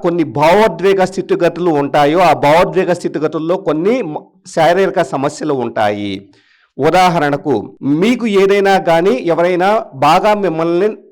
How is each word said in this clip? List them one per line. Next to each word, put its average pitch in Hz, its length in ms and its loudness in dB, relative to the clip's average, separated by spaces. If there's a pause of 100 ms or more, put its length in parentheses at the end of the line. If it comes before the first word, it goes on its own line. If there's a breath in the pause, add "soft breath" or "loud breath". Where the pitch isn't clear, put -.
కొన్ని 170 200 0 (140)
భావోద్వేగ 185 640 4
స్థితిగతులు 170 640 -2
ఉంటాయో 147 480 2
ఆ 170 140 4
భావోద్వేగ 165 600 2
స్థితిగతుల్లో 165 640 -4 (120)
కొన్ని 190 340 0
మ-, 151 200 -8 (320)
శారీరక 175 480 2 (120)
సమస్యలు 147 400 -4 (100)
ఉంటాయి. 104 480 -4 (680 soft breath)
ఉదాహరణకు 151 760 0 (480)
మీకు 233 240 0 (160)
ఏదైనా 196 360 2
కానీ 170 360 0 (180)
ఎవరైనా 175 380 0 (360)
బాగా 185 280 2 (100)
మిమ్మల్ని 170 440 -2 (240)